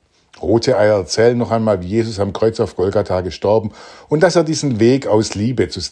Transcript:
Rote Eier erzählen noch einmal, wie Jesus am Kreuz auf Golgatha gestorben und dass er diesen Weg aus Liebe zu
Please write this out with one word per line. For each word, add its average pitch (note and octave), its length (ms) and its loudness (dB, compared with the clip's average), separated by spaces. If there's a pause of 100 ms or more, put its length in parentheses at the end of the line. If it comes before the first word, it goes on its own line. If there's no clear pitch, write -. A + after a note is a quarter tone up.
(420)
Rote A#2 360 2
Eier G#2+ 200 4
erzählen A2+ 400 2
noch A2 140 -2
einmal, A2 300 0
wie F2+ 60 -8
Jesus A2 320 -2
am G2 140 -2
Kreuz A2 260 -2
auf G#2 160 -4
Golgatha F#2 460 -2
gestorben G#2 500 -2 (380)
und D3+ 120 0
dass F3 140 2
er E3+ 80 4
diesen C#3+ 380 -2
Weg C3 260 4
aus G#2+ 260 0
Liebe G#2+ 360 -2
zu F#2 120 -10 (100)